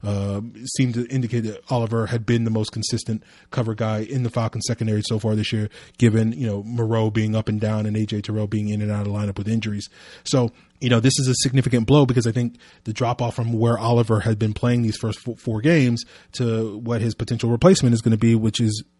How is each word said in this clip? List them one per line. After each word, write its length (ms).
uh, 360
seemed 160
to 140
indicate 340
that 280
Oliver 360
had 200
been 200
the 60
most 200
consistent 520
cover 240
guy 300
in 200
the 60
Falcons 380
secondary 340
so 180
far 160
this 160
year, 180
given, 340
you 140
know, 180
Moreau 460
being 260
up 140
and 100
down 280
and 100
A 80
J 160
Terrell 260
being 220
in 120
and 100
out 160
of 40
the 80
lineup 180
with 120
injuries. 400
So, 280
you 100
know, 120
this 180
is 80
a 80
significant 520
blow 180
because 220
I 40
think 260
the 80
drop 280
off 140
from 160
where 260
Oliver 440
had 180
been 140
playing 280
these 160
first 220
fo-, 160
four 240
games 440
to 440
what 240
his 140
potential 340
replacement 440
is 80
gonna 160
be, 180
which 260
is 220